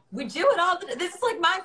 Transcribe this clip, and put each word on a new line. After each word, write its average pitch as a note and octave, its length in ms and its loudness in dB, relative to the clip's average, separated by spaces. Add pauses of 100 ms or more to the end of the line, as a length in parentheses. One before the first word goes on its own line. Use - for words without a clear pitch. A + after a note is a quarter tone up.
(140)
We B3+ 100 -6
do C#4+ 260 0
it A#4 120 4
all F4+ 180 2
the, C4 160 -8
this F4 180 -4
is, - 80 -10
like, A4+ 200 -2
my F4+ 240 2